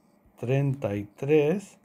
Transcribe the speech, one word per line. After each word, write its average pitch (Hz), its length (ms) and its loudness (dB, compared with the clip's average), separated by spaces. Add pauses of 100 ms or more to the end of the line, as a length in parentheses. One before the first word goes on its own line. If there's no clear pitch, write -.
(380)
treinta 135 580 -2
y 104 80 -4
tres, 151 800 0